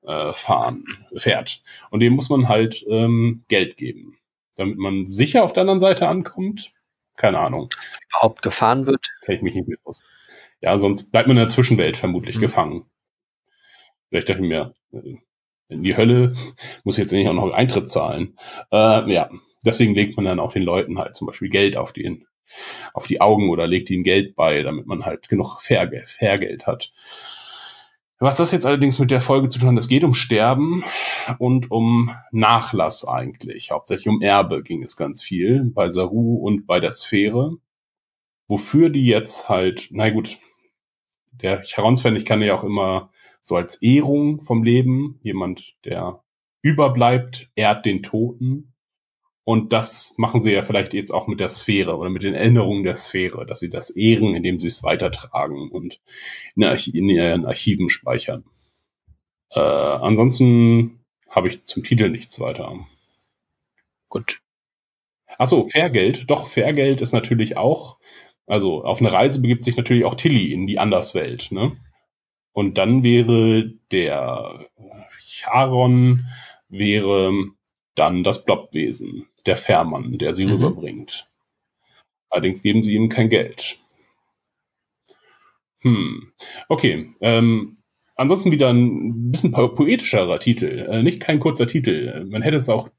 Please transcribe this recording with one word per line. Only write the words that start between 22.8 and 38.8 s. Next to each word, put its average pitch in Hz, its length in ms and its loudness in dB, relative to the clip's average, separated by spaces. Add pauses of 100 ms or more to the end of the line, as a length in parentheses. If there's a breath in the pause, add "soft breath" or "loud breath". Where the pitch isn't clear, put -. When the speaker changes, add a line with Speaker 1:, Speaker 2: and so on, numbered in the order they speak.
Speaker 1:
auf - 140 -8
die - 120 -2
Augen 104 300 6
oder 85 160 0
legt 90 240 -2
ihnen 90 140 -2
Geld 95 320 2
bei, 76 260 2
damit 71 240 -8
man 87 180 -8
halt - 240 -10
genug - 320 -4
Fahrge-, 90 460 -2
Fahrgeld - 640 -4
hat. - 240 -8 (1300 loud breath)
Was 131 180 2
das 170 160 2
jetzt 175 120 0
allerdings 139 340 2
mit 131 120 2
der 131 100 2
Folge 135 300 2
zu 123 80 -4
tun 123 140 4
hat, 120 60 6
es 113 100 -2
geht 131 160 4
um 135 100 4
Sterben 131 720 0 (540 loud breath)
und 123 320 0
um 117 400 2 (200 loud breath)
Nachlass 110 760 2
eigentlich. - 640 -10
Hauptsächlich - 360 -6
um 107 140 2
Erbe 98 400 2
ging - 200 -8
es - 140 -2
ganz 71 260 -6
viel 104 420 0
bei 98 260 0
Saru 104 460 0
und 101 300 -2
bei 90 140 0
der 82 120 -4
Sphäre. 117 640 0 (920)
Wofür 143 400 2